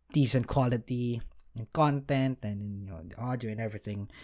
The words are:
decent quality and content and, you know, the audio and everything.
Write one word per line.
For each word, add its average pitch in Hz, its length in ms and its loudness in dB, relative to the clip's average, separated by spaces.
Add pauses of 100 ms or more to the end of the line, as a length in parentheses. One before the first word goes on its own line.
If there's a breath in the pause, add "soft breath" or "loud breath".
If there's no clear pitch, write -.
(140)
decent 131 340 4
quality 120 760 0 (360)
and 117 160 -8
content 139 720 2
and, 101 440 -4
you - 20 -10
know, 82 140 -12
the 87 160 -14
audio 120 320 -2
and 107 80 -4
everything. 104 500 -4 (140 loud breath)